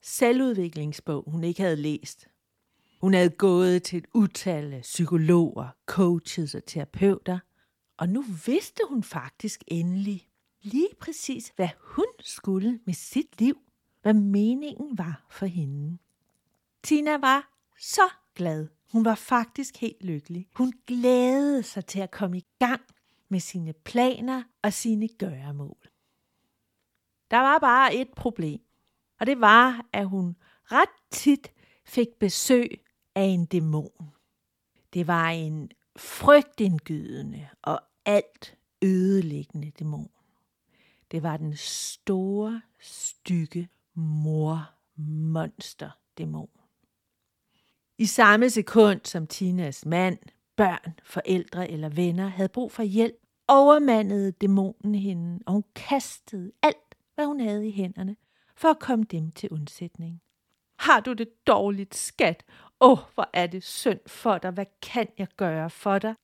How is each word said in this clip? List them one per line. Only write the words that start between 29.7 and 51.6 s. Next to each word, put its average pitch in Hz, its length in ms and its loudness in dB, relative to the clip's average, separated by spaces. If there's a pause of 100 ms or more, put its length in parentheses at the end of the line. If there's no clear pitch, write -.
at 202 160 -2
hun 180 280 -4 (280)
ret 294 240 2 (220)
tit - 420 0 (320)
fik 233 240 -2 (120)
besøg 240 600 0 (340)
af 196 80 0
en 180 220 2
dæmon. 156 640 -4 (840)
Det 175 120 -2
var 165 220 0
en 156 420 -6 (260)
frygtindgydende 156 1500 0 (140)
og 156 180 -4 (240)
alt - 520 0 (260)
ødelæggende 180 880 0
dæmon. 151 400 -10 (1000)
Det 165 120 -6
var 156 140 -4
den 151 200 -8
store, 202 1080 -6 (180)
stygge - 880 -6 (260)
mor-monster-dæmon. 156 2500 -6 (1500)
I 226 80 2
samme 220 440 6
sekund, 214 540 4
som 160 220 -8
Tinas 180 600 -4
mand, 180 320 0 (380)
børn, 180 460 0
forældre 180 680 -4